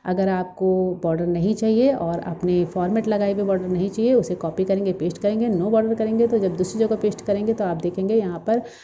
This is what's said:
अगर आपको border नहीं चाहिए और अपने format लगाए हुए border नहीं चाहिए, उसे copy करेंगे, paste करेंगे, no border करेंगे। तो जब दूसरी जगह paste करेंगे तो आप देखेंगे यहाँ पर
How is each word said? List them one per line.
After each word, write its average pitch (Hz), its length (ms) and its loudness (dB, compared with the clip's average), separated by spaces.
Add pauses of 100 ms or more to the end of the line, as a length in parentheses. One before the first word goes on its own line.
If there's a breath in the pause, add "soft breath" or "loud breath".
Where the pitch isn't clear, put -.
अगर 190 240 0
आपको 185 760 0
border 170 240 0
नहीं 175 280 0
चाहिए 220 380 4
और 170 260 -4
अपने 175 460 0
format 196 420 -2
लगाए 202 260 2
हुए 202 100 -2
border 185 240 0
नहीं 185 220 0
चाहिए, 226 240 2
उसे 190 220 2
copy 170 280 -4
करेंगे, 190 300 0
paste 170 240 -4
करेंगे, 220 320 0
no 190 200 0
border 220 280 2
करेंगे। 226 300 2
तो 233 100 2
जब 185 200 0
दूसरी 185 220 -2
जगह 220 160 2
paste 214 260 -2
करेंगे 208 320 0
तो 220 100 -4
आप 175 140 -2
देखेंगे 190 380 -2
यहाँ 175 320 -2
पर 233 140 2 (220 loud breath)